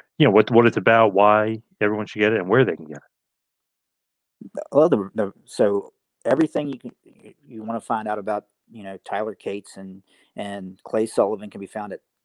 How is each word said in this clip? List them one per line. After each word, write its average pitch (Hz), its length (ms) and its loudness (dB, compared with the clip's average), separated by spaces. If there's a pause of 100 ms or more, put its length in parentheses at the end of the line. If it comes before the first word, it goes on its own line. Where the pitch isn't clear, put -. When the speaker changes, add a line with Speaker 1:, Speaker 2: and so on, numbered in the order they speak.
(180)
Speaker 1:
You 156 80 4
know, 117 60 6
what, 107 200 4
what 117 160 6
it's - 80 2
about, 113 380 4
why 107 480 4 (180)
everyone 107 260 0
should 107 140 -10
get 107 140 4
it, 104 80 0
and 87 80 -6
where 123 160 6
they 85 100 -2
can 78 100 -16
get 76 120 -16
it. - 1600 -20 (180)
Speaker 2:
Well, 156 180 4
the, 101 260 0
the, 101 160 -4 (140)
so 101 480 -2 (320)
everything 147 420 0
you 131 100 -8
can, - 140 -16 (120)
you, - 300 -20 (140)
you 113 160 -16
wanna 117 160 -8
find 110 300 -6
out 107 100 -4
about, 104 280 -6 (220)
you 113 140 -20
know, 95 220 -14
Tyler 107 300 -8
Cates 101 420 -12
and, 95 260 -16 (320)
and 101 480 -12
Clay 110 220 -4
Sullivan 104 440 -2
can 101 120 -16
be 98 40 -12
found 104 280 -12
at - 80 -14 (240)